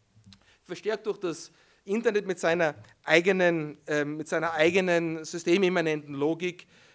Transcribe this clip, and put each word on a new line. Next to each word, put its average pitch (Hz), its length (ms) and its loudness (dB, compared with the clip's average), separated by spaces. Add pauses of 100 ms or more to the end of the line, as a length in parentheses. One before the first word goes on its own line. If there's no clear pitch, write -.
(640)
verstärkt 214 420 -6
durch 202 120 -4
das - 340 -8 (320)
Internet 208 420 0
mit 185 140 -6
seiner 165 340 2 (300)
eigenen, 170 840 2
ähm, 147 300 -2
mit 156 120 -10
seiner 165 260 -2
eigenen 165 720 2
systemimmanenten 170 880 0
Logik, 156 520 -4 (280)